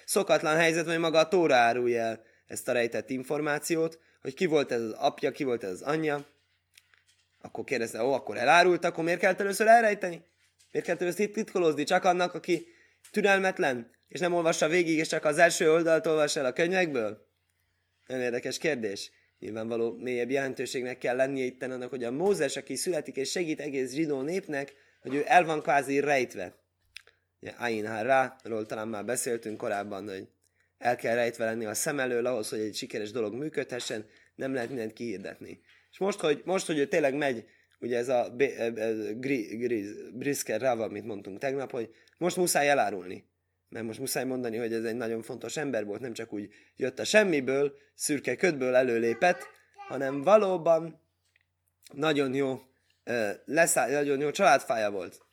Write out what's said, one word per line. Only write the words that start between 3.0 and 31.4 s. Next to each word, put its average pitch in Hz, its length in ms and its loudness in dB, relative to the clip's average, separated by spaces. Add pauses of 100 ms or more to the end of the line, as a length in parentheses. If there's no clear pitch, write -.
információt, 151 920 -2 (220)
hogy 135 120 -8
ki 190 120 0
volt 147 260 2
ez 117 100 0
az 113 100 -4
apja, 139 400 -2
ki 147 120 -6
volt 120 200 -2
ez 95 80 -4
az 90 100 -8
anyja. 147 440 -2 (1160)
Akkor - 220 -10
kérdezte, 117 400 -4
ó, 135 100 2
akkor 107 240 -4
elárult, 170 480 6
akkor 165 180 -2
miért 170 160 0
kellett 185 200 2
először 202 280 0
elrejteni? 208 580 4 (460)
Miért 147 140 -4
kellett 170 160 -2
először 180 240 0
itt 208 80 -4
titkolózni? 175 500 0
Csak 180 200 2
annak, 180 300 2
aki 165 340 -4 (440)
türelmetlen, 190 800 2 (160)
és - 120 -10
nem 175 140 0
olvassa 170 340 2
végig, 165 300 2
és 156 100 0
csak 156 180 -2
az 151 120 2
első 170 340 6
oldalt 160 360 4
olvas 156 280 2
el 143 100 -2
a 123 80 0
könyvekből? 160 720 0 (800)
Nagyon 127 160 -4
érdekes 123 340 -4
kérdés. 113 540 -4 (280)
Nyilvánvaló 113 580 -4
mélyebb 120 320 -4
jelentőségnek 127 680 -4
kell 127 180 -2
lennie 135 300 0
itten 127 260 -8
annak, 123 180 -8
hogy 131 140 -8
a 120 80 -4
Mózes, 156 460 0
aki 135 180 -8
születik 151 400 -4
és 139 140 -4
segít 160 300 -4
egész 135 340 -4
zsidó 143 280 -2
népnek, 151 520 -6 (280)
hogy 131 140 -4
ő 147 100 0
el 170 200 8
van 156 160 -2
kvázi 139 380 2
rejtve. 123 560 0 (840)
Ugye, 107 160 -12
Ayin 110 300 -2
Hara-ról 113 800 0
talán 110 220 -8
már 104 180 -6
beszéltünk 117 520 -4
korábban, 104 520 -6
hogy 98 180 -10 (500)
el 123 180 0
kell 117 200 -2
rejtve 117 300 0